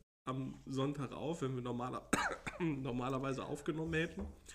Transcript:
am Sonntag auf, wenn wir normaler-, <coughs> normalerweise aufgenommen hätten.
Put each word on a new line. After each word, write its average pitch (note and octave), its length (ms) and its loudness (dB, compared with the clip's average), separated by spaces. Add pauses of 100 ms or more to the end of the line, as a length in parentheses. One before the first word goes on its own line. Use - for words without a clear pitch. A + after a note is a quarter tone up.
(260)
am C3 400 -2
Sonntag C3+ 460 2
auf, D3 300 -2
wenn C3 140 2
wir B2 80 0
normaler-, B2 460 -2 (260)
<coughs> - 240 -8
normalerweise C3 840 2
aufgenommen D#3+ 480 -2
hätten. E3 320 2 (300)